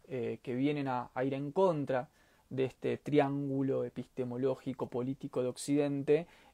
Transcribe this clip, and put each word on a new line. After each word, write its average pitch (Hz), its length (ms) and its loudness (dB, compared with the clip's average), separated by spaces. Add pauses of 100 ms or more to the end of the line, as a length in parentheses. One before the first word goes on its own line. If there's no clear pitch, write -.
eh, 113 340 -4
que 123 140 -4
vienen 143 320 0
a, 123 260 -2
a 127 100 0
ir 135 120 0
en 143 160 -4
contra 143 580 2 (400)
de 131 160 0
este 127 320 -2
triángulo 139 880 2
epistemológico 123 1040 -2
político 131 560 -2
de 127 60 0
Occidente, 143 800 2 (260)